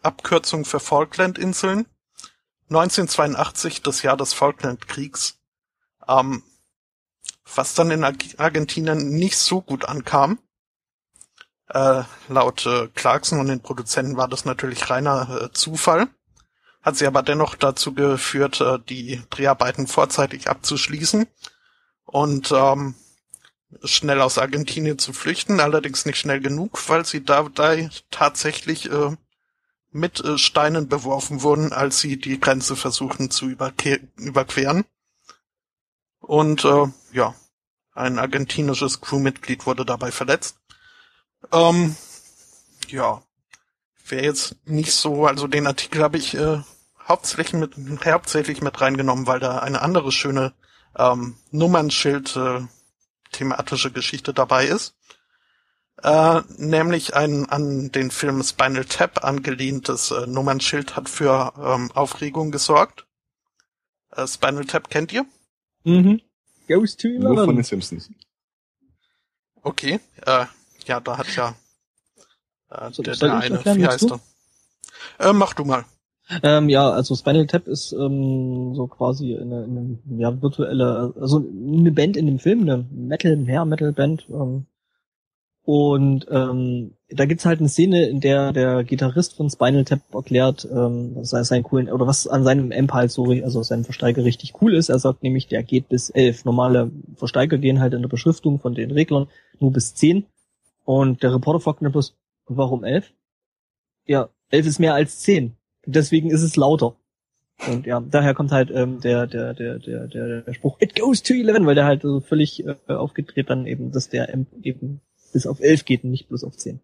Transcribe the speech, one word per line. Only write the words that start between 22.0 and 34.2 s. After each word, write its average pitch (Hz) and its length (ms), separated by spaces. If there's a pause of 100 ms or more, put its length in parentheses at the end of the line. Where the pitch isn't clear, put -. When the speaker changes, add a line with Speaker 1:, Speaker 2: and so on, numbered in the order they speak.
Speaker 1:
und, 143 480
ähm, 135 420 (920)
schnell 139 380
aus 131 160
Argentinien 147 640
zu - 120
flüchten, 180 480
allerdings 147 460
nicht 147 140
schnell 139 200
genug, 143 480
weil 165 160
sie 147 200
dabei 151 680 (220)
tatsächlich, - 800
äh, 147 240 (760)
mit, 170 280
äh, 151 180
Steinen 151 500
beworfen 135 540
wurden, 147 320
als 135 260
sie 139 200
die 135 200
Grenze 131 360
versuchten 131 560
zu - 160
überke-, 135 600 (100)
überqueren. 139 680 (1300)